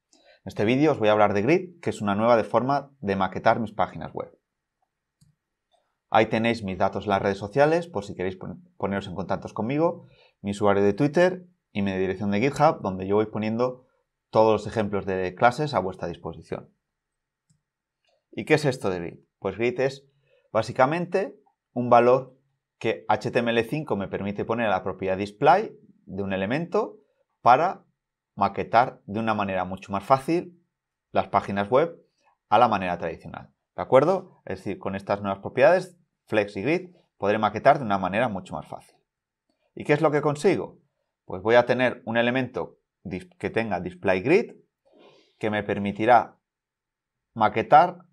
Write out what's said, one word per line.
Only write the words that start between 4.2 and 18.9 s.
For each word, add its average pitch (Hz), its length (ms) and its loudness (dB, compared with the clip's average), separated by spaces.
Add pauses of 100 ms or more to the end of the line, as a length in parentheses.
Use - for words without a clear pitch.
Ahí 110 160 4
tenéis 113 360 -2
mis 95 140 -6
datos 98 280 -2
en 104 40 -4
las 98 140 2
redes 98 160 -2
sociales, 151 480 0
por 98 180 -8
si 95 80 -12
queréis 90 220 -6
pon-, - 260 -16 (160)
poneros 98 300 -4
en 87 80 -12
contacto 95 400 -6
conmigo, 147 500 -2 (380)
mi 101 80 -4
usuario 101 320 2
de 101 100 4
Twitter 175 540 0 (240)
y 104 100 -4
mi 101 160 -2
dirección 101 320 -2
de 104 120 0
GitHub, 147 420 2
donde 92 240 -6
yo 98 80 0
voy 107 100 2
poniendo 113 640 -4 (420)
todos 110 240 6
los 104 140 -4
ejemplos 101 400 -4
de 92 260 -2
clases 135 400 0
a 117 60 0
vuestra 92 300 -6
disposición. - 600 -12 (1600)
¿Y - 160 -10
qué - 80 2
es 151 120 4
esto 123 260 -2